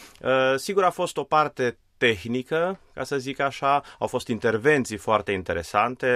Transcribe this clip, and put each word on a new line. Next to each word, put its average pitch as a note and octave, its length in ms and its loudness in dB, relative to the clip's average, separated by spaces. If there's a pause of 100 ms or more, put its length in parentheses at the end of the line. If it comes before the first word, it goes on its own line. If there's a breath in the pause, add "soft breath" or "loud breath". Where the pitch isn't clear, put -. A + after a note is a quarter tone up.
(200 loud breath)
Uh, C3 360 2
sigur, F#3+ 280 0
a F3 60 4
fost - 260 -4
o D3+ 60 -2
parte C3+ 560 0 (180)
tehnică, B2+ 840 0 (140)
ca C3+ 100 -8
să C#3+ 140 -4
zic C3 220 -6
așa, C#3 420 0 (160 loud breath)
au A2 80 0
fost - 220 -6
intervenții A#2 680 2
foarte G#2 360 0
interesante, G2+ 840 -2